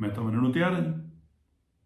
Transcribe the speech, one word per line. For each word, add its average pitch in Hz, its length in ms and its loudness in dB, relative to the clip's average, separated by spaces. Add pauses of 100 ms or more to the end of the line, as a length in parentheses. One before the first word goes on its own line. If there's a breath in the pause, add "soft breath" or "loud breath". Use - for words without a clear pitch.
ਮੈਂ 101 80 0
ਤਾਂ 107 140 -4
ਮੰਨਣ 113 180 0
ਨੂੰ 127 100 4
ਤਿਆਰ 175 220 2
ਹਾਂ 175 80 0
ਜੀ।" 160 280 -4 (760)